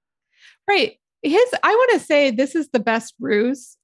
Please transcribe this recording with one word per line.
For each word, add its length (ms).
Right. 300
His, 280
I 120
wanna 240
say 320
this 240
is 140
the 100
best 400
ruse, 640